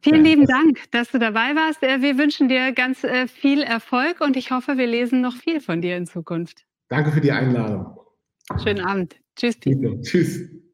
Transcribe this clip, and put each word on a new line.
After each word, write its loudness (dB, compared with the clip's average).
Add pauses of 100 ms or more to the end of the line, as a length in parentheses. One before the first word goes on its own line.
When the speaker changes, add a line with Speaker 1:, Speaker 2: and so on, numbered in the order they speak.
Speaker 1:
Vielen 6
Speaker 2:
Ja, 8
Speaker 1:
lieben 8
Speaker 2:
das 2
Speaker 1:
Dank, 2
dass -2
du 0
dabei 0
warst. -2
Äh, 0
wir 0
wünschen 2
dir 0
ganz, -2
äh, -2
viel 0
Erfolg -4
und 0
ich -8
hoffe, -4
wir 0
lesen 0
noch -4
viel -4
von -4
dir -4
in -6
Zukunft. -10 (240)
Speaker 2:
Danke 0
für 2
die 2
Einladung. -2 (640)
Speaker 1:
Schönen -2
Abend. -6 (200)
Tschüss, -4
Timo. -2
Speaker 2:
Bitte. -10
Tschüss. -2 (240)